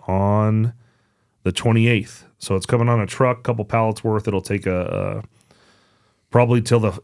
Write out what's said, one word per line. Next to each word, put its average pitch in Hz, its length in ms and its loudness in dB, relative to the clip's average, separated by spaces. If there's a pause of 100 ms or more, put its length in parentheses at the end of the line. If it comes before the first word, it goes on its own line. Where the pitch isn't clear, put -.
on 107 680 2 (720)
the 92 80 0
twenty-eighth. 113 760 0 (120)
So - 180 -4
it's 92 100 -6
coming 117 220 2
on 117 120 2
a 101 60 -2
truck, 123 360 0
couple 113 220 -2
pallets 110 400 0
worth. 110 240 -2
It'll 98 140 -2
take 101 240 -4
a, 90 580 -4
a, - 300 -20 (760)
probably 120 300 4
till 120 200 2
the 101 240 -2